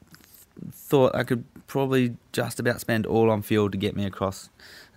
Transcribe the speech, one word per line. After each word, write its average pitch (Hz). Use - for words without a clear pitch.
thought -
I 123
could 123
probably 131
just 117
about 120
spend 110
all 113
on 107
fuel 104
to 98
get 98
me 101
across 95